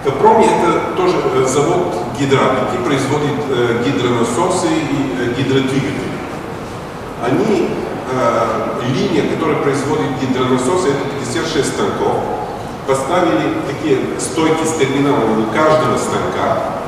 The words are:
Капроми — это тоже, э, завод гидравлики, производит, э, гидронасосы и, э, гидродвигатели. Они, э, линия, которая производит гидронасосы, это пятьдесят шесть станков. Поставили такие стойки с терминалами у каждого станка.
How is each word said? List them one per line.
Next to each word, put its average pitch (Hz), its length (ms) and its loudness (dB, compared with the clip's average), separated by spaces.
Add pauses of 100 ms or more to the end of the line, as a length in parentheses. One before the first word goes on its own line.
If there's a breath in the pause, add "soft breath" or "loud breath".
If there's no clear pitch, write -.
Капроми — 220 420 6
это - 500 2
тоже, - 200 2 (180)
э, 131 100 4
завод 127 500 2 (240)
гидравлики, - 680 2
производит, 143 520 0 (140)
э, 120 340 2
гидронасосы 143 840 0
и, 139 500 0
э, 123 180 -2
гидродвигатели. 135 760 0 (1080)
Они, 180 460 2 (440)
э, 123 840 0
линия, 180 400 0
которая 151 220 0
производит 135 640 0
гидронасосы, 127 680 2
это - 160 0 (140)
пятьдесят 151 340 -4
шесть 131 220 0
станков. - 420 0 (720)
Поставили 156 680 2 (140)
такие 139 320 0 (180)
стойки - 460 0
с - 140 -2
терминалами 131 680 2
у 107 80 -2
каждого 107 460 2
станка. - 880 -2